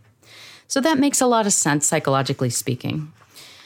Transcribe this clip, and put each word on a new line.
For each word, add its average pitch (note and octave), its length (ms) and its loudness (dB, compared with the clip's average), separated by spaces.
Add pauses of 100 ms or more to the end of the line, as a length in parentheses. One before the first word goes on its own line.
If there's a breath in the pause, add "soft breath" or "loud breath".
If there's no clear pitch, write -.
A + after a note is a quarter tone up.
(680 loud breath)
So - 140 -2
that D#4 180 2
makes C#4 200 2
a C4 60 2
lot A3+ 220 2
of G3 60 0
sense, D3 340 0
psychologically C3+ 640 0
speaking. B2 600 -6 (540 loud breath)